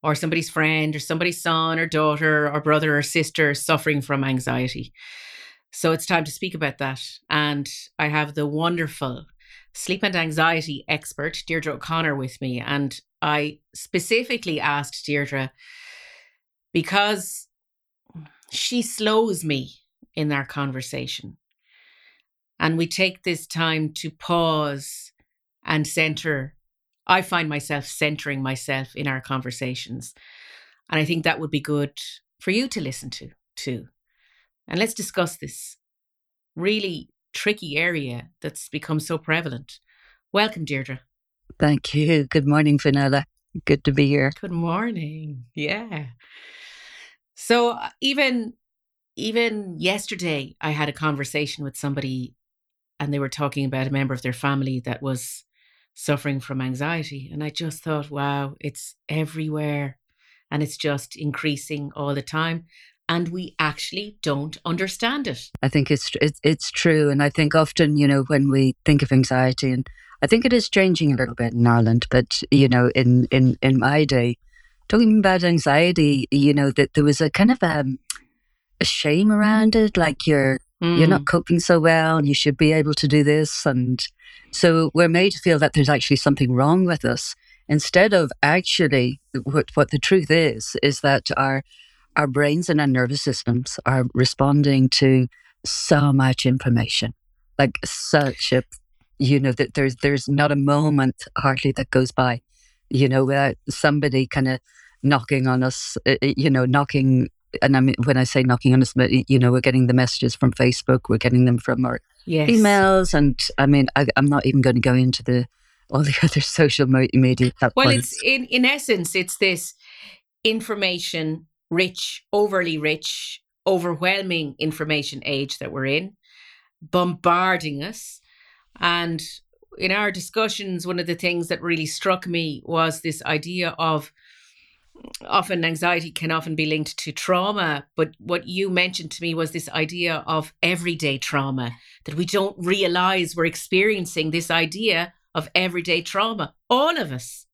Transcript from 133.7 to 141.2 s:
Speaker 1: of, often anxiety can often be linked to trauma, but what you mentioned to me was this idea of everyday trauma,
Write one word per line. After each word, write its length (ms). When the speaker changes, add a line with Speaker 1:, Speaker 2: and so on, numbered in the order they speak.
Speaker 1:
of, 340
often 360
anxiety 480
can 200
often 240
be 100
linked 320
to 160
trauma, 760
but 220
what 300
you 220
mentioned 400
to 120
me 120
was 160
this 180
idea 580
of 360
everyday 560
trauma, 520